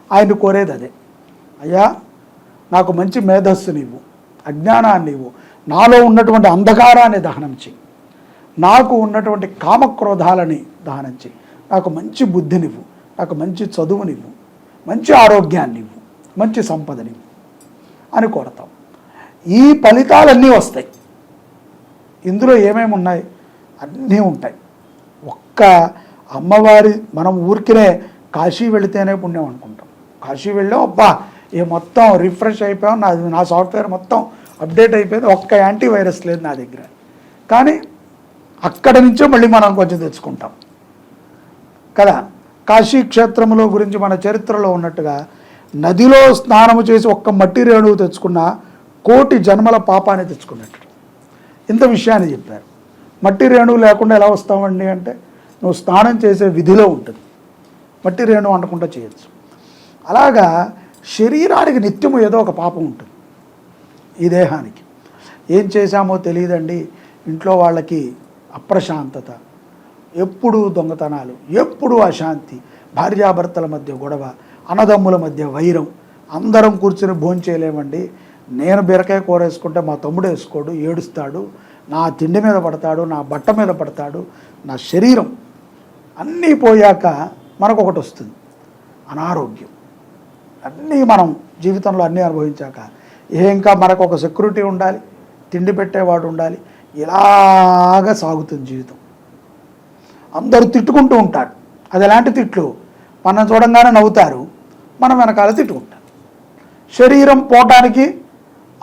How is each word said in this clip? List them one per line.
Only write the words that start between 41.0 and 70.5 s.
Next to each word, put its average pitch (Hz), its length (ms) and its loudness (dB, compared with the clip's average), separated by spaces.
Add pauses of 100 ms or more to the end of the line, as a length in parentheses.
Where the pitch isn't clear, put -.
కదా. 196 300 2 (420)
కాశీ 220 340 2
క్షేత్రంలో 226 640 0
గురించి 208 340 -2
మన 190 200 -2 (100)
చరిత్రలో 208 440 -4
ఉన్నట్టుగా 160 540 -8 (500)
నదిలో 247 580 6
స్నానము 226 480 4
చేసి 226 260 2
ఒక్క 208 220 -2
మట్టి 190 320 0
రేణువు 220 320 4
తెచ్చుకున్న 175 640 -4 (440)
కోటి 262 340 4
జన్మల 214 380 2
పాపాన్ని 196 500 0
తెచ్చుకున్నట్టు 117 520 -20 (920)
ఇంత 226 120 2
విషయాన్ని 220 480 0
చెప్పారు. 120 300 -16 (640)
మట్టి 196 220 2
రేణువు 240 280 4
లేకుండా 220 400 4
ఎలా 208 100 4
వస్తామండి 196 600 -2
అంటే, 185 240 -8 (540)
నువ్వు 180 80 -2
స్నానం 214 520 0
చేసే 196 240 2
విధిలో 180 380 2
ఉంటుంది. 127 320 -6 (880)
మట్టి 185 180 -4
రేణువు 208 300 0
అనకుండా 175 320 -6
చేయొచ్చు. - 480 -20 (720)
అలాగా 202 640 0 (460)
శరీరానికి 302 640 0
నిత్యము 240 400 -2
ఏదో 214 180 2
ఒక 220 120 -2
పాపం 170 340 -6
ఉంటుంది. 127 260 -14 (1160)
ఈ - 20 0
దేహానికి 151 520 -2 (720)
ఏం 190 260 0
చేశామో 190 420 -2
తెలియదండి. 175 720 -6 (380)
ఇంట్లో 165 300 -2
వాళ్ళకి 165 560 -2 (420)
అప్రశాంతత, 143 800 -8 (800)
ఎప్పుడూ 202 520 -2